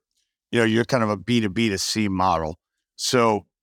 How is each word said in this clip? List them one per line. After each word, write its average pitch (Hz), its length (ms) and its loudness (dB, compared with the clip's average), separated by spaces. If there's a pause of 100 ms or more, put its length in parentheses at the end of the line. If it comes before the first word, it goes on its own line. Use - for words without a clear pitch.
(500)
you 117 100 2
know, 113 40 4
you're 113 220 2
kind 123 160 0
of 107 80 0
a 104 80 -2
B 117 240 0
two 104 80 -2
B 113 180 0
to 98 80 -2
C 107 320 -2
model. 87 500 0 (380)
So, 113 480 0 (180)